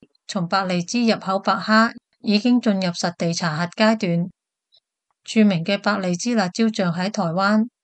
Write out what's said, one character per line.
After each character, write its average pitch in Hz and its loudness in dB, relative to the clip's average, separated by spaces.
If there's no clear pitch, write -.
從 175 -4
伯 196 0
利 180 -2
茲 233 0
入 180 -2
口 190 -4
白 196 0
蝦 220 2
已 208 0
經 247 2
進 214 0
入 185 -2
實 175 -4
地 170 -2
查 160 -4
核 170 -2
階 220 2
段。 175 0
著 220 2
名 180 2
嘅 202 0
伯 202 -2
利 180 -2
茲 240 -2
辣 190 2
椒 226 0
醬 185 -2
喺 185 -4
台 214 -2
灣 196 2